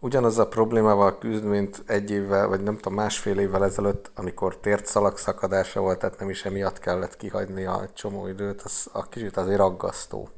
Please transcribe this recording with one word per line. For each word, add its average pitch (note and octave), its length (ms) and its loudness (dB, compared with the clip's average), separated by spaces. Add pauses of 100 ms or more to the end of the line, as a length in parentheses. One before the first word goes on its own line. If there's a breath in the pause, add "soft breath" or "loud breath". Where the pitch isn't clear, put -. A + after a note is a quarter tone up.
ugyanaz A#2+ 340 4
a A2 100 6
problémával G#2+ 720 4
küzd, A2 260 -4
mint G2+ 420 -2
egy G#2 260 -2
évvel, G2 360 2
vagy F#2+ 140 0
nem G#2 140 -2
tudom, F#2+ 180 -6
másfél G#2 460 -2
évvel G2 240 2
ezelőtt, G2 520 0
amikor F#2 440 -4
tért G#2 260 0
szalagszakadása G2 960 0
volt, F#2 200 0
tehát F#2+ 200 -4
nem G2 100 -6
is - 160 -6
emiatt G2 340 -4
kellett F2+ 380 -4
kihagyni G2 480 -6
a F#2+ 280 -4
csomó G2+ 340 -8
időt, G2+ 340 -6
az - 320 -4
a - 160 -6
kicsit A2 280 -6
azért F#2+ 220 2
aggasztó. F#2+ 800 0